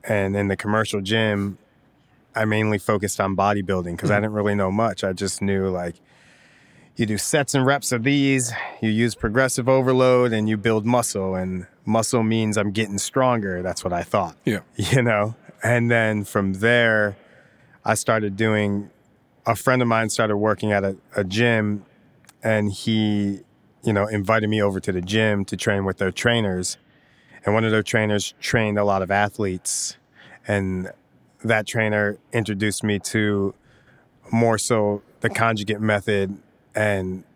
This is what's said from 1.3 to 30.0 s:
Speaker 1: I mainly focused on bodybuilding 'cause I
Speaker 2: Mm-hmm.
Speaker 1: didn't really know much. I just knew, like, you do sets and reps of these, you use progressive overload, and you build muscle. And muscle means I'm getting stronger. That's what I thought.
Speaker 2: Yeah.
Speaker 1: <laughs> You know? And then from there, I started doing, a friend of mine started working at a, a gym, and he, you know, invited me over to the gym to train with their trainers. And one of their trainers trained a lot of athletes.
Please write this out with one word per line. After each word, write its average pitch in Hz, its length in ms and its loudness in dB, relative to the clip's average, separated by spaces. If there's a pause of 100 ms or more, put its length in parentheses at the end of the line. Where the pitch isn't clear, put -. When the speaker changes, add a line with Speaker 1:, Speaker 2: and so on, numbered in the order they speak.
Speaker 1:
I 113 100 0
mainly 107 320 0
focused 101 420 -2
on 98 160 0
bodybuilding 92 640 0
'cause - 140 -2
I 101 40 4
Speaker 2:
Mm-hmm. 101 80 0
Speaker 1:
didn't 107 100 -4
really 104 220 0
know 95 160 0
much. 107 320 -2
I 95 100 -2
just 95 280 -6
knew, 98 280 0
like, 87 260 -6 (1000)
you 117 80 0
do 104 120 -2
sets - 380 -2
and 131 100 2
reps 139 260 0
of 117 120 -2
these, 135 500 2 (280)
you 110 80 0
use 110 260 0
progressive 120 520 0
overload, 127 640 4
and 107 160 0
you 110 100 0
build 110 280 0
muscle. 104 500 0
And 92 320 -6 (180)
muscle 113 380 2
means 110 340 0
I'm 104 140 0
getting 101 260 -4
stronger. 107 640 -2
That's 90 220 -6
what 90 100 -4
I 87 100 -4
thought. 92 420 -2
Speaker 2:
Yeah. 107 220 -2
Speaker 1:
<laughs> - 80 -20
You 123 260 2
know? 113 340 2 (280)
And 120 280 2
then 110 320 2
from 98 300 -2
there, 110 640 2 (680)
I 110 120 2
started 107 420 0
doing, 104 540 0 (540)
a 113 100 2
friend 127 260 2
of 120 60 2
mine 113 220 2
started 107 280 0
working 107 340 0
at 98 120 2
a, 98 140 -4 (180)
a 104 80 0
gym, 104 600 0 (580)
and 107 280 2
he, 104 720 0 (420)
you 113 100 0
know, 101 140 2
invited 107 420 0
me 107 120 0
over 98 180 0
to 98 120 -4
the 90 100 -2
gym 104 440 0
to 95 120 -8
train 101 280 0
with 95 120 -2
their 95 140 0
trainers. 104 680 -2 (680)
And 104 80 2
one 113 100 2
of 110 80 2
their 110 120 2
trainers 104 560 0
trained 107 400 0
a 104 40 2
lot 98 200 2
of 90 80 -4
athletes. 98 840 -2 (500)